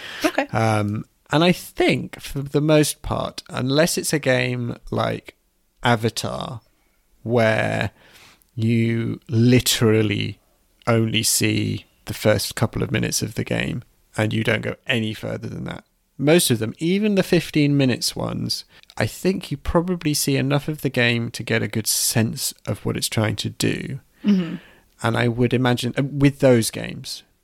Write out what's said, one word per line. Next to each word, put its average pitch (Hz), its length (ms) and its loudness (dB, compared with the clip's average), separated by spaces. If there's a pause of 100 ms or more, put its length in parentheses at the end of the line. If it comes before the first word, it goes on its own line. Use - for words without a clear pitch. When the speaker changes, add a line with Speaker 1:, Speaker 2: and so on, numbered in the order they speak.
(240)
Speaker 1:
Okay. 294 240 -2
Speaker 2:
Um, 107 560 0 (260)
and 147 120 2
I 175 100 4
think - 680 -2
for - 220 -8
the 143 180 0
most 151 420 4
part, - 460 -6
unless 135 500 0
it's 170 140 -4
a 160 60 0
game 123 580 -2 (140)
like 113 460 -4 (460)
Avatar, 113 800 -2 (640)
where 110 680 2 (640)
you 113 760 0
literally 110 1080 4 (480)
only 113 360 2
see 107 640 0 (200)
the - 80 -8
first - 400 2
couple - 280 -2
of 113 80 -4
minutes 117 320 -2
of 110 120 -6
the 117 100 -4
game 120 380 -4 (340)
and 110 160 0
you 113 120 0
don't 117 180 0
go 113 120 -6 (120)
any 110 280 -2
further 110 340 -8
than 87 160 -10
that. 87 200 -10 (340)
Most 160 320 4
of 117 80 2
them, 110 200 -4
even 202 360 0
the 190 80 4
fifteen 151 540 2
minutes 131 380 2
ones, 117 500 -4 (320)
I 110 100 0
think 185 440 -4
you 143 60 -4
probably 170 580 0
see 143 220 0
enough 139 320 0
of 156 140 -6
the 135 80 -2
game 117 400 2
to - 120 -8
get 113 200 0
a 110 60 -2
good 110 180 -4
sense - 640 0 (140)
of - 180 -6
what 113 120 -2
it's - 120 -4
trying 110 280 0
to 110 140 -4
do. - 500 -4 (240)
Speaker 1:
Mm-hmm. 180 320 2 (460)
Speaker 2:
And 113 140 0
I 117 120 2
would 120 260 2
imagine, 123 420 0
uh, 139 60 2
with 143 380 2
those 123 300 6
games, 117 520 -10 (220)